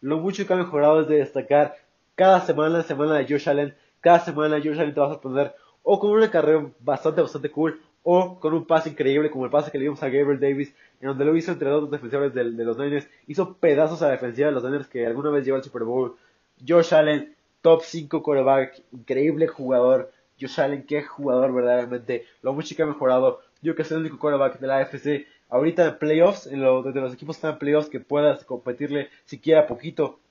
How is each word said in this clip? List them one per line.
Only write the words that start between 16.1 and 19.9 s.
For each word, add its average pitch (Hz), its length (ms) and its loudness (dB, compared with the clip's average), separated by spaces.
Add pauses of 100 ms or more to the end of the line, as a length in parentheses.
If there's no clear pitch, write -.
Josh 165 280 4
Allen, 151 400 2 (280)
top 165 200 6
cinco 151 400 -8
quarterback, 135 600 0 (100)
increíble 143 540 -2
jugador. 127 680 0 (260)